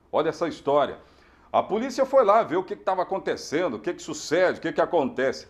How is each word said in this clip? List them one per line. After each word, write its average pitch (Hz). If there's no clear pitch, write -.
Olha 156
essa 160
história. 135
A 117
polícia 233
foi 269
lá 208
ver 156
o 185
que 202
que -
tava 185
acontecendo, 160
o -
que 175
que 175
sucede, 160
o -
que 160
que 165
acontece. 127